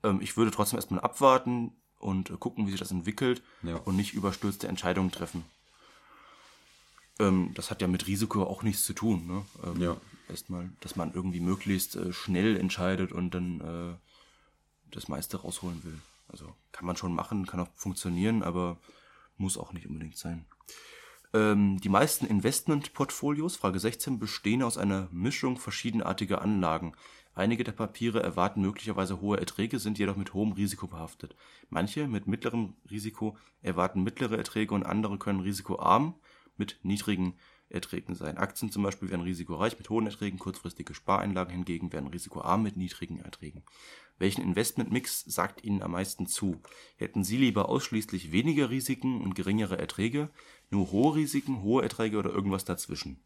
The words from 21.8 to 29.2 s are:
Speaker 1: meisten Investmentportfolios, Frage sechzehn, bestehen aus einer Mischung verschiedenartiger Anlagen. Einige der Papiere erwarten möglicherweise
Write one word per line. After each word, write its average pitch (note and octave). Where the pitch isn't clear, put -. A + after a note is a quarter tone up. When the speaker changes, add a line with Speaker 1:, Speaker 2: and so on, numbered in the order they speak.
Speaker 1:
meisten A#2+
Investmentportfolios, D3
Frage F#2+
sechzehn, A2+
bestehen G#2+
aus A#2
einer F#2+
Mischung B2
verschiedenartiger G2+
Anlagen. E2+
Einige A2+
der A2
Papiere A2
erwarten F#2
möglicherweise F#2+